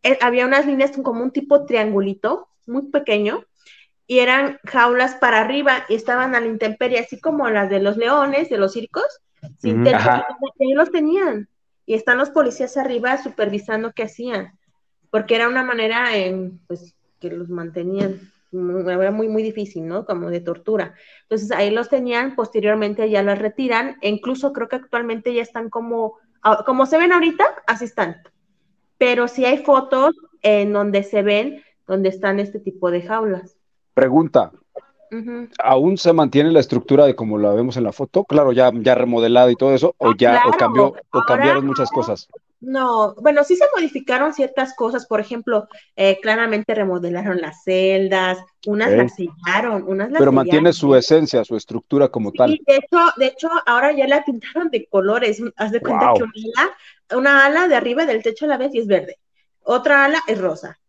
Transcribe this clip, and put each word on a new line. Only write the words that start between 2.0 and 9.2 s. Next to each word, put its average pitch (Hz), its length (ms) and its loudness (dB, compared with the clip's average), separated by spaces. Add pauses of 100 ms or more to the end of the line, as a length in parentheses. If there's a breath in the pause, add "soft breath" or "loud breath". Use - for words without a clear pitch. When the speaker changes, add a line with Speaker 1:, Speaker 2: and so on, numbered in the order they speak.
Speaker 1:
muy 262 160 -6
pequeño, 269 600 -2 (640 soft breath)
y 254 120 2
eran 269 460 0
jaulas 247 500 2
para 226 260 4
arriba, 262 480 0
y 214 60 0
estaban 247 400 -2
a 240 40 2
la 233 80 -4
intemperie, 226 520 -2
así 247 200 -10
como 294 300 -2
las 202 200 -2
de 196 100 0
los 202 180 0
leones, 277 520 0
de 233 80 -2
los 196 160 -2
circos, 359 480 -8 (380)